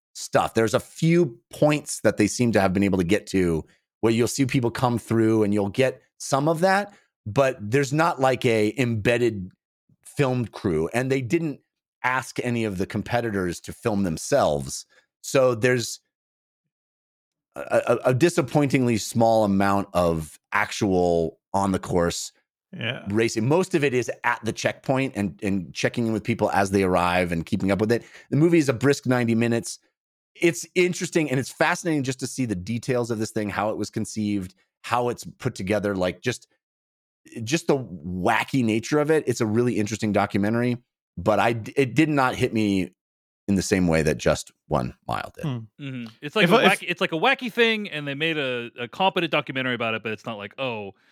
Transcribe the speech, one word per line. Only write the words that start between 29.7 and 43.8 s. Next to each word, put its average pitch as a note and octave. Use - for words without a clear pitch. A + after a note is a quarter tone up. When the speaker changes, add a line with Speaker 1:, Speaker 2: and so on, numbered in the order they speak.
Speaker 1:
It's E3+
interesting F3+
and C3
it's B2
fascinating D#3+
just B2+
to C3
see C3
the G#2+
details A#2
of A2+
this A2
thing, G#2
how G2+
it F#2+
was G#2
conceived, G#2
how B2
it's A#2
put B2
together, G2+
like, F2+
just, -
just C#3
the D3+
wacky G2
nature A2+
of D3
it. D#3
It's B2
a A#2+
really A2+
interesting G#2+
documentary, G#2+
but G2+
I A2+
d-, A#2
it B2+
did D3+
not C3
hit A2+
me G2+
in G2+
the F#2+
same F#2